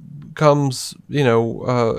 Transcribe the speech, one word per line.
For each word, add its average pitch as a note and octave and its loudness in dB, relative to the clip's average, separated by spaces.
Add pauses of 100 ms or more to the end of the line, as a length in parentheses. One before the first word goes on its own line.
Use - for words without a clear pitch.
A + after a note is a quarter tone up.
(360)
comes, C#3+ 0 (160)
you C#3+ -2
know, A#2 0
uh, B2 0